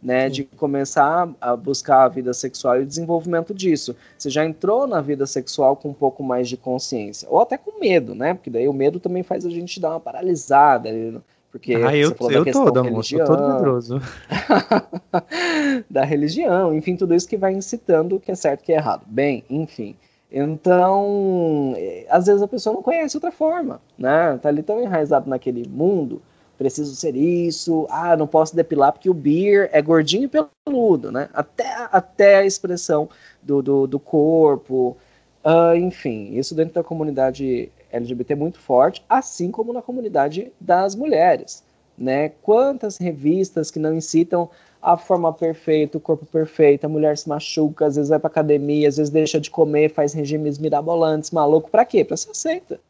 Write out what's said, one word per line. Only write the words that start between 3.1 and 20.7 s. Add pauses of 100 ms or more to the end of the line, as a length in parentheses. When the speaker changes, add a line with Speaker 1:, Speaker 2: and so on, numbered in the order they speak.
Speaker 1:
disso. (240)
Você
já
entrou
na
vida
sexual
com
um
pouco
mais
de
consciência,
ou
até
com
medo,
né?
Porque
daí
o
medo
também
faz
a
gente
dar
uma
paralisada,
né? (320)
Porque
Speaker 2:
Ah,
eu,
Speaker 1:
você
falou
da
Speaker 2:
eu
Speaker 1:
questão
Speaker 2:
tô,
amor,
eu
tô
todo
Speaker 1:
religião.
Speaker 2:
medroso.
Speaker 1:
<laughs>
Da
religião,
enfim,
tudo
isso
que
vai
incitando
o
que
é
certo
e
o
que
é
errado.
Bem,
enfim. (340)
Então,